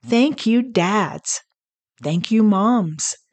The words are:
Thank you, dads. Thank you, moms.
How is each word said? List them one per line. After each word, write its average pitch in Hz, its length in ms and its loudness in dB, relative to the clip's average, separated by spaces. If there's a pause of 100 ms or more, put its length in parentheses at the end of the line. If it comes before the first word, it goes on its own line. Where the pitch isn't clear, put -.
Thank 254 400 0
you, 226 160 4
dads. 196 760 -2 (640)
Thank 165 280 -2
you, 220 120 4
moms. 202 720 0 (180)